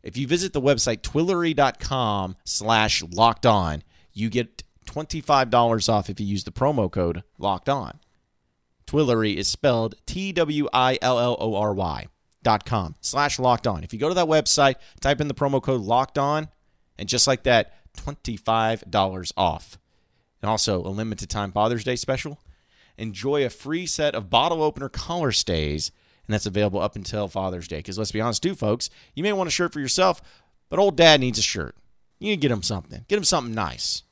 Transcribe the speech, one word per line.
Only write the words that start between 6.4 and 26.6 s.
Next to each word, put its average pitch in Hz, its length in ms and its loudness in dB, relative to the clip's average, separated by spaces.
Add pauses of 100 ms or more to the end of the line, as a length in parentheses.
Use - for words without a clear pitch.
the 92 80 -12
promo 131 360 0
code 85 360 -2 (140)
locked 98 300 -2
on. 131 300 -4 (880)
Twillory 113 500 2
is 95 120 -2
spelled 117 480 0 (100)
T 190 260 -6
W 151 400 0
I 127 300 4
L 127 160 2
L 123 200 2
O 110 180 -2
R 104 180 0
Y 82 320 -4 (360)
dot 110 220 2
com 113 380 -2
slash 143 360 -2
locked 123 280 2
on. 98 180 -4
If - 80 -14
you 113 60 -10
go 143 100 0
to 180 60 -2
that 175 140 2
website, 147 480 4 (260)
type 135 180 0
in 147 80 -2
the 139 60 -4
promo 139 280 0
code 127 200 -2
locked 117 340 0
on, 151 320 -2 (480)
and 101 100 -10
just - 200 2
like 131 160 0
that, 117 320 4 (200)
twenty-five 113 960 -4
dollars 95 460 -2
off. 82 420 -2 (640)
And 101 80 -4
also 104 320 0
a 87 80 -8
limited 104 400 -8
time 101 240 -6
Father's 110 320 0
Day 127 120 -2
special. 139 440 -6 (560)
Enjoy 117 480 -2
a 120 60 -2
free 165 340 -8
set 151 300 -2
of 98 160 -6
bottle 156 320 4
opener 139 260 -2
collar 165 440 -2
stays, 78 600 -2 (340)
and 104 60 -4
that's 107 140 -2
available 101 340 0